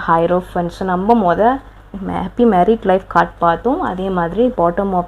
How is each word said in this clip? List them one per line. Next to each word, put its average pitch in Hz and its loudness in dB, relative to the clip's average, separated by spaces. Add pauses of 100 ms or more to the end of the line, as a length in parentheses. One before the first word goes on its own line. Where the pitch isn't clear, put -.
Hierophant. 175 0
So 190 -8
நம்ம 190 2
மொத 240 2 (460)
happy 185 -2
married 220 4
life 190 0 (100)
card 175 2
பார்த்தோம், 175 0
அதே 190 -6
மாதிரி 185 0 (100)
bottom 185 0
of 175 0